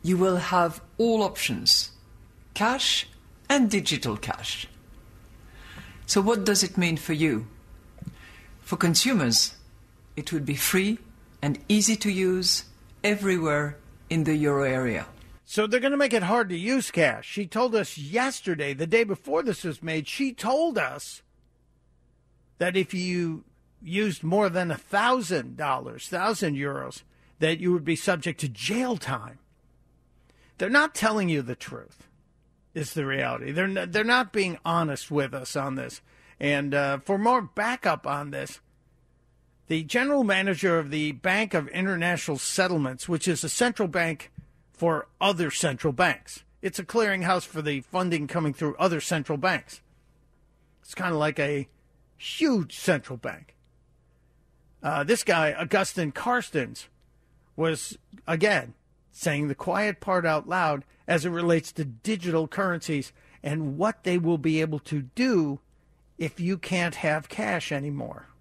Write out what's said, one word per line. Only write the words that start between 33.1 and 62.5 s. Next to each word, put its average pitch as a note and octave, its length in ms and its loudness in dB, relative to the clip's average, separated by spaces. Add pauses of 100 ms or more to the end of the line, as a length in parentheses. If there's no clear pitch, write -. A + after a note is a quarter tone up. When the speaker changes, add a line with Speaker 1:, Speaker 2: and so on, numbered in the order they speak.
Speaker 2:
They're F3 140 0
n-, F#3 260 -4
they're G#3+ 120 2
not A#3+ 280 2
being F#3+ 320 0
honest E3 480 -2
with C#3 220 0
us C3 220 -8
on C3+ 200 -2
this. B2 260 -8 (380)
And, C#3+ 340 0
uh, C#3 260 2
for G3 180 0
more A#3+ 240 2
backup G#3 680 -2
on C#3+ 240 -4
this, C#3 280 -8 (1080)
the D#3+ 160 0
general C4 400 2
manager F#3+ 540 2
of D3 140 -2
the D3+ 220 -2
Bank F#3+ 400 0
of D#3 160 0
International F3 680 -2
Settlements, D#3 720 -2
which E3 180 -2
is E3 160 0
a D#3 60 -4
central A#3 380 0
bank E3 440 -2 (400)
for E3 360 0 (120)
other F3 300 2
central D3 440 0
banks. - 500 0 (180)
It's A#3+ 180 -4
a F#3 40 -8
clearinghouse F#3+ 600 2
for D#3+ 160 -6
the D3 200 -2
funding E3+ 460 0
coming D#3 260 0
through D3 240 -2
other E3+ 240 2
central D#3 360 -2
banks. F3 440 -2 (1000)
It's - 120 -20
kinda F3+ 220 -2
like D3+ 240 0
a C#3+ 280 0 (500)
huge A#3 600 0
central C3+ 400 0
bank. - 380 -12 (1300)
Uh, D3 200 -2
this G#3 200 2
guy, D#3+ 300 2
Augustin F3 580 0
Carstens, D#3 760 -4 (680)
was, D#3+ 420 -2 (300)
again, D#3+ 460 2 (380)
saying D3 360 -2
the C#3 80 -2
quiet G3 440 -2
part F3+ 260 0
out D#3 220 2
loud D#3 360 0 (240)
as E3 180 2
it F3+ 40 0
relates E3+ 420 2
to D#3 140 -4
digital D#3+ 640 -2
currencies E3 640 -2 (280)